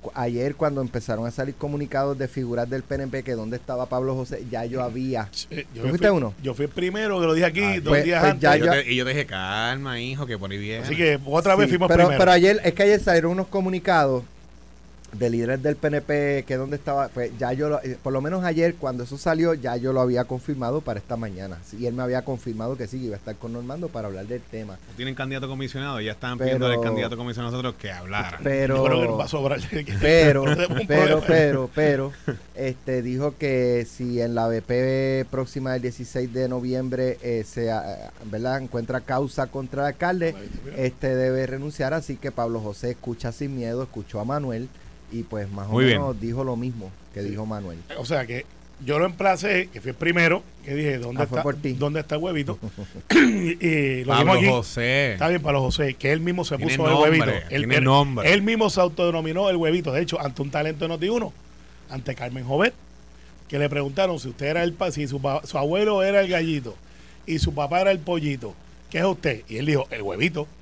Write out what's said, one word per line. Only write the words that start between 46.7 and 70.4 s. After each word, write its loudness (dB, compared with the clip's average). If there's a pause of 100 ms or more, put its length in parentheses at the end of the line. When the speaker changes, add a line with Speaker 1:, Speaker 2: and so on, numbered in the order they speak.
Speaker 1:
que -10
Speaker 2:
Sí. -6
Speaker 1:
dijo -6
Manuel. -8 (200)
Speaker 2:
O -8
sea -2
que -8 (400)
yo 0
lo 4
emplacé, 0
que -12
fui -8
el -8
primero, 4 (200)
que -6
dije, 0
"¿Dónde -2
Speaker 1:
Ah, -4
fue -2
Speaker 2:
está, 0
Speaker 1:
por 0
ti. -4
Speaker 2:
dónde -2
está -4
el -2
huevito?" -4 (180)
Speaker 1:
<laughs> -12
Speaker 2:
<clears throat> -8
Y 2
lo 0
Speaker 3:
Pablo 4 (120)
Speaker 2:
dimos 6
aquí. 6
Speaker 3:
José. 2
Speaker 2:
Está 0
bien, 0
Pablo 2
José, 0
que 0
él 2
mismo -2
se -4
Speaker 3:
Tiene 0
Speaker 2:
puso 2
el 6
Speaker 3:
nombre, 8
Speaker 2:
huevito. 4 (200)
Él, 0
Speaker 3:
tiene 2
Speaker 2:
él, 4
Speaker 3:
nombre. 6
Speaker 2:
él 4
mismo 2
se 2
autodenominó 2
el 4
huevito. 2
De 0
hecho, -2
ante -4
un -4
talento -2
de -2
Noti -2
uno, -2 (580)
ante -6
Carmen -8
Jovet, 2 (760)
que -4
le 2
preguntaron 0
si -8
usted -6
era 0
el 0
pa-, -2
si -4
su -4
pa-, -2
su -4
abuelo 2
era 4
el 2
gallito -2 (500)
y -2
su -2
papá 0
era 4
el 2
pollito, -4 (360)
¿qué -2
es 2
usted? 0
Y -8
él -2
dijo, 2
"El -8
huevito". -2 (160)